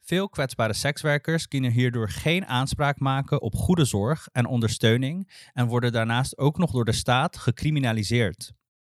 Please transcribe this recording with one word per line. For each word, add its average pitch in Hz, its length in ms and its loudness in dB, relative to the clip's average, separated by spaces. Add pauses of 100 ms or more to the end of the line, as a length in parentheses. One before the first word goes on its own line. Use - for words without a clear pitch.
Veel 190 280 -2
kwetsbare 120 440 -2
sekswerkers 147 760 -2
kunnen 131 220 0
hierdoor 120 400 2
geen 175 360 0
aanspraak 135 520 -2
maken 135 420 0
op 107 140 -4
goede 170 300 2
zorg 120 480 -2
en 123 140 0
ondersteuning 127 1040 0
en 123 140 0
worden 120 260 0
daarnaast 117 460 0
ook 143 200 2
nog 175 120 0
door 120 140 0
de 110 80 0
staat 127 440 0
gecriminaliseerd. 117 1160 0 (480)